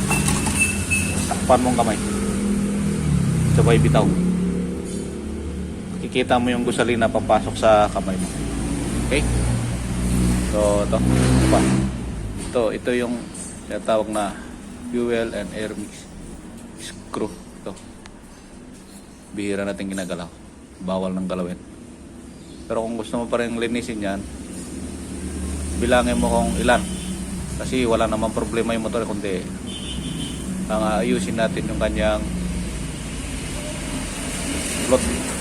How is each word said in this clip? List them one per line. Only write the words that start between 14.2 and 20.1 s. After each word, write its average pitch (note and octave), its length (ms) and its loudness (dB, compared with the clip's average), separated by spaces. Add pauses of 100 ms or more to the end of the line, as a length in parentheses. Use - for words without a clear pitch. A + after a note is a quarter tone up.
fuel A#2 460 0
and G2+ 240 -4
air G#2+ 160 -4
mix G2+ 320 -12 (720)
screw. - 500 -8 (320)
Ito. G2 140 -10 (1600)
Bihira G2+ 320 -2
natin G2 240 -4
ginagalaw. F2+ 400 -6 (560)